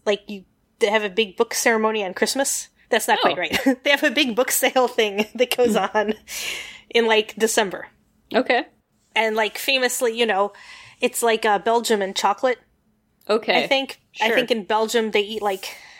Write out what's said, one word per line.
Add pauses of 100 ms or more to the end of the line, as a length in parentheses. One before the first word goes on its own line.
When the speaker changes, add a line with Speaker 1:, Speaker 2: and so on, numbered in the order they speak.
Speaker 1:
like,
you, (340)
they
have
a
big
book
ceremony
on
Christmas. (200)
That's
not
Speaker 2:
Oh.
Speaker 1:
quite
right. (200)
<laughs>
They
have
a
big
book
sale
thing
<laughs>
that
goes
Speaker 2:
Mm.
Speaker 1:
on (760)
in,
like,
December. (460)
Speaker 2:
Okay. (500)
Speaker 1:
And,
like,
famously,
you
know, (480)
it's
like,
uh,
Belgium
and
chocolate. (720)
Speaker 2:
Okay.
Speaker 1:
I
think, (220)
I
Speaker 2:
Sure.
Speaker 1:
think
in
Belgium
they
eat,
like, (240)